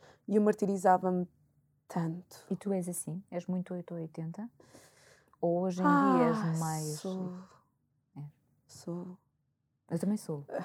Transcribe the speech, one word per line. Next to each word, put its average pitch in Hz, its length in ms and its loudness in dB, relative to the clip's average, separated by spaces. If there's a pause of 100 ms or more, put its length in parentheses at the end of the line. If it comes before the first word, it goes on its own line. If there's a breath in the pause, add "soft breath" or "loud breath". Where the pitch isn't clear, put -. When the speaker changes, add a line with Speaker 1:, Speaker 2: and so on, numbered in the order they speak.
(260 soft breath)
Speaker 1:
E 208 100 2
eu 208 60 6
martirizava-me 185 880 4 (580)
tanto. 170 640 -6
Speaker 2:
E 190 60 -4
tu 196 160 -4
és 180 160 -2
assim? 175 420 -8
És 175 160 -8
muito 180 280 -4
oito 175 200 -10
ou 170 60 -6
oitenta? 165 480 -10 (920 soft breath)
Ou 175 220 2
hoje 185 200 0
em - 20 2
dia 277 440 6
és - 140 0
Speaker 1:
Ah, 165 160 0
Speaker 2:
mais 156 420 -4
Speaker 1:
sou. 185 320 -6 (840)
Speaker 2:
É. 143 40 -14 (480)
Speaker 1:
Sou. 180 500 -10 (720)
Speaker 2:
Eu 170 80 0
também 202 200 0
sou 147 280 -8 (180)